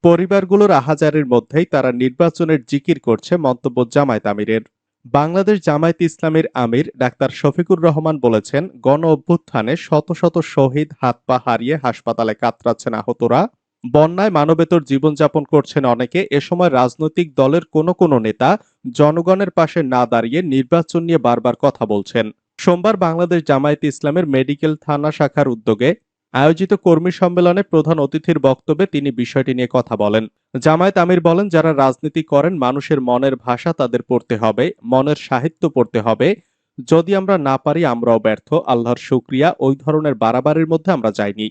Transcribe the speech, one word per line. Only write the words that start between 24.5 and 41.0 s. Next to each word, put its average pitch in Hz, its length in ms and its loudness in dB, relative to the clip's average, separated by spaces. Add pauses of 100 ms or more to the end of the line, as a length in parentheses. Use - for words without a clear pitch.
থানা 147 300 -2
শাখার 143 360 0
উদ্যোগে 113 420 0 (440)
আয়োজিত 160 420 2
কর্মী 175 360 2
সম্মেলনে 180 500 0
প্রধান 160 360 0
অতিথির 156 400 -2
বক্তব্যে 151 480 0
তিনি 143 260 -4
বিষয়টি 123 420 -2
নিয়ে 123 200 -4
কথা 123 220 0
বলেন। 107 280 0 (400)
জামায়াত 175 340 2
আমির 175 240 2
বলেন, 170 260 2
যারা 160 240 2
রাজনীতি 139 500 0
করেন, 156 360 0
মানুষের 135 420 -2
মনের 127 360 0
ভাষা 123 360 -4
তাদের 123 300 -2
পড়তে 120 340 -2
হবে, 110 280 0 (200)
মনের 131 420 0
সাহিত্য 135 420 -4
পড়তে 120 320 -2
হবে। 113 280 0 (500)
যদি 160 360 0
আমরা 190 240 0
না 139 200 0
পারি, 156 260 -2
আমরাও 117 400 0
ব্যর্থ। 107 240 -2 (180)
আল্লাহর 120 400 -2
শুকরিয়া, 131 420 0 (120)
ওই 139 160 0
ধরনের 151 380 -2
বাড়াবাড়ির 135 580 0
মধ্যে 165 200 -2
আমরা 113 180 0